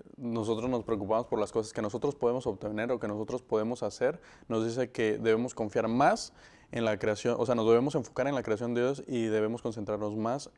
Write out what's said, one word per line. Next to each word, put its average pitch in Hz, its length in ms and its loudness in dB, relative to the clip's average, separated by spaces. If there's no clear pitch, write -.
nosotros 113 540 -2
nos 120 140 -2
preocupamos 110 420 0
por 117 120 -2
las 104 140 0
cosas 110 200 -2
que 117 100 -4
nosotros 123 320 -2
podemos 123 320 0
obtener 107 460 -4
o 120 60 0
que 113 100 -6
nosotros 110 340 -4
podemos 113 400 -2
hacer, 123 380 -2
nos 110 160 0
dice 117 260 -2
que 110 280 2
debemos 113 360 2
confiar 110 340 0
más 147 440 2
en 117 120 -2
la 107 160 2
creación, 110 360 0
o 113 80 0
sea, 120 120 2
nos 110 100 2
debemos 123 300 6
enfocar 131 320 -2
en 143 80 -2
la 120 80 -2
creación 117 300 -2
de 120 80 2
Dios 135 260 0
y 120 160 0
debemos 110 360 0
concentrarnos 107 540 -4
más 117 440 -2